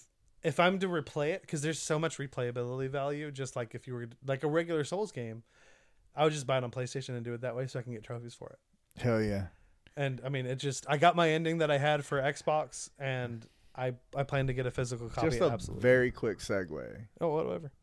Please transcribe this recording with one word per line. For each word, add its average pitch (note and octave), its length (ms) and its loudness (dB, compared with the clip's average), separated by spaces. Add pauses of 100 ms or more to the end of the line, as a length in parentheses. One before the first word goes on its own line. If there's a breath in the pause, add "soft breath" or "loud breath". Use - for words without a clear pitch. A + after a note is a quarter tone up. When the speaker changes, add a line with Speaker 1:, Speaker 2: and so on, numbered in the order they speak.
(420)
Speaker 1:
if D#3+ 180 2
I'm F#3 180 6
to F#3+ 100 -2
replay D#3 440 -2
it, F#3+ 140 -6
'cause D3 160 -4
there's D#3 180 -2
so D#3 180 -2
much D#3+ 200 -2
replayability B2+ 680 -4
value, D3 420 -4
just C3+ 260 -8
like A#2+ 180 -6
if A#2 120 -12
you B2 80 -8
were, A#2+ 140 -8 (160)
like, C3+ 200 -2
a D3+ 40 2
regular E3 360 2
Souls G3 280 -4
game, A#2 300 -8 (720 soft breath)
I D3 100 2
would D#3 80 4
just C#3+ 140 -6
buy C3+ 120 2
it B2+ 60 0
on A#2 60 -4
PlayStation B2+ 400 -6
and A#2+ 140 -6
do A#2+ 100 -6
it A#2 80 -8
that B2 140 -4
way C3 100 -2
so C3 120 -6
I B2 40 -4
can B2 100 -10
get G#2+ 120 -8
trophies A#2+ 300 -10
for - 160 -16
it. - 520 -20
Speaker 2:
Hell A2+ 200 4
yeah. G2+ 240 0 (500)
Speaker 1:
And, C3+ 280 -2
I C3 40 -4
mean, C3 180 -2
it C3 100 -2
just, C3 320 -4
I D3 80 4
got E3 200 8
my E3+ 140 6
ending D#3+ 280 2
that D3+ 120 4
I C#3+ 80 6
had D3 260 4
for C#3+ 160 -2
Xbox, D3 680 -2 (100)
and B2 480 -4 (280)
I, B2+ 200 -2 (220)
I C#3 60 0
plan C3+ 260 0
to C3 40 0
get B2+ 140 -2
a B2 40 0
physical A#2+ 380 -4
copy. C3 200 0
Speaker 2:
Just D3 120 2
a F3+ 60 6
Speaker 1:
Absolutely. A#2+ 360 -2
Speaker 2:
very B2 280 8
quick A2+ 280 -2
segue. E2 680 -4 (140)
Speaker 1:
Oh, E3+ 80 2 (160)
whatever. D#3+ 260 -4 (120)